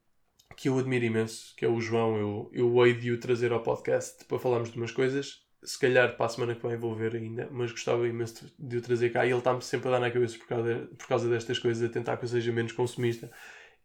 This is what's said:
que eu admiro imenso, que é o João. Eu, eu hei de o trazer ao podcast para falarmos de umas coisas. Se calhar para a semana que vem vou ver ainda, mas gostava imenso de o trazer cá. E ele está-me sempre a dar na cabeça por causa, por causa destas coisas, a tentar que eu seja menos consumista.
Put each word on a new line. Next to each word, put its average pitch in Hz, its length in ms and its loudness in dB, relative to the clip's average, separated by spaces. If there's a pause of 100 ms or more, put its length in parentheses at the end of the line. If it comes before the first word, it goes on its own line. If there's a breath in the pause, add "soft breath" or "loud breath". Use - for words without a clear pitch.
(560)
que - 140 -2
eu 131 100 4
admiro 127 240 2
imenso, 110 520 -2
que - 100 -2
é - 20 4
o 117 140 2
João. 113 360 2
Eu, 104 360 -2
eu 120 320 6
hei 123 80 8
de 120 180 -4
o 117 80 -2
trazer 120 320 0
ao 113 100 0
podcast 127 640 -2
para 127 140 -4
falarmos 117 320 0
de 117 60 -14
umas 113 140 -6
coisas. 135 520 -2 (200)
Se - 160 -10
calhar 123 360 4
para 117 120 0
a - 20 -2
semana 120 260 -4
que - 100 -8
vem 117 120 -2
vou 117 180 -4
ver 110 200 -2
ainda, 113 360 -6
mas 123 200 -4
gostava 120 360 0
imenso 117 500 -6
de 123 200 -6
o 120 40 -2
trazer 120 280 2
cá. 123 160 2
E 127 60 2
ele 123 80 2
está-me 123 220 0
sempre 131 260 -4
a 127 40 2
dar 123 80 4
na 120 120 0
cabeça 120 260 0
por - 100 -20
causa, 120 500 -2
por - 100 -18
causa 117 220 2
destas 120 300 0
coisas, 117 300 0
a - 20 -12
tentar 120 260 -4
que 123 80 -8
eu 117 40 -4
seja 117 220 0
menos 113 200 -2
consumista. 120 600 -4 (540 loud breath)